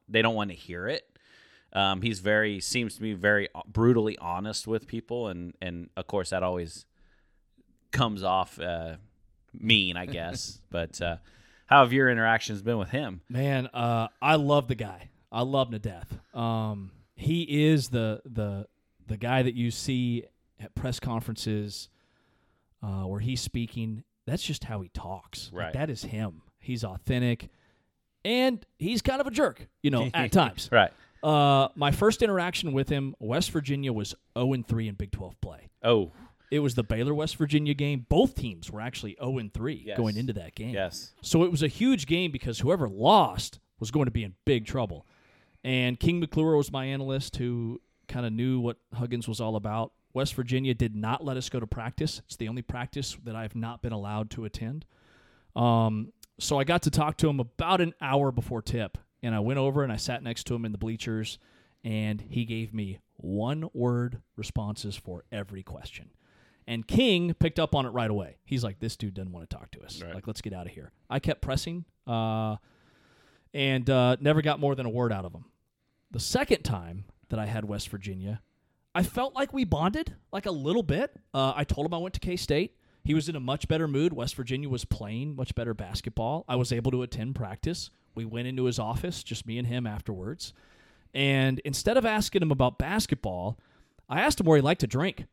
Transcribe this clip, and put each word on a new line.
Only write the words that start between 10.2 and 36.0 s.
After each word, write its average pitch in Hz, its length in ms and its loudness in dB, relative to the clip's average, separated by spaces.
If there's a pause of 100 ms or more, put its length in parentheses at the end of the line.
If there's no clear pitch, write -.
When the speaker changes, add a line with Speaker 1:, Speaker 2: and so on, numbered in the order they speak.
Speaker 1:
<laughs> - 40 -20
But, 85 320 -4
uh, 85 160 -2 (500)
how 143 160 10
have 120 100 2
your 135 160 6
interactions 113 540 2
been 113 160 0
with 95 100 -2
him? 117 400 -4
Speaker 2:
Man, 131 380 0
uh, 117 400 0 (140)
I 151 140 6
love 143 320 4
the 123 80 0
guy. 98 340 -10 (220)
I 113 120 -2
love 135 240 2
him 117 60 -8
to 107 60 -4
death. 101 400 -10 (160)
Um, 110 560 -2 (240)
he 170 280 0 (240)
is 143 220 4
the, 113 360 0
the, 104 420 -4 (380)
the 107 120 -6
guy 123 260 2
that 123 100 2
you 120 160 0
see 120 540 -2 (360)
at - 140 -14
press - 260 -4
conferences, 107 920 -4 (920)
uh, 95 220 -4
where 95 160 -4
he's 127 220 -2
speaking. 113 640 -6 (220)
That's 147 160 -2
just - 220 -6
how 107 180 -6
he 87 80 -12
talks. - 640 -10
Like, 90 120 -8
Speaker 1:
Right. 80 80 -6
Speaker 2:
that - 180 -2
is 107 140 -8
him. 104 360 -6 (180)
He's 117 240 -6
authentic, 120 640 0 (760)
and 247 400 2 (140)
he's 214 240 0
kind 269 180 2
of 262 60 2
a 262 40 -6
jerk, 226 360 2 (160)
you 143 80 6
know, 123 200 2
Speaker 1:
<laughs> - 40 -8
Speaker 2:
at 131 160 2
times. 156 400 4
Speaker 1:
Right. 104 200 8 (300)
Speaker 2:
Uh, 143 540 6
my 143 160 2
first 208 300 4
interaction 180 500 2
with 135 180 0
him, 139 300 0
West 123 320 0
Virginia 139 400 -2
was 107 240 -4 (220)
oh 131 160 2
and 123 120 -2
three 113 220 0
in 101 80 -6
Big 98 160 -8
Twelve - 300 -10
play. - 280 -12 (140)
Speaker 1:
Oh. 110 280 6 (400)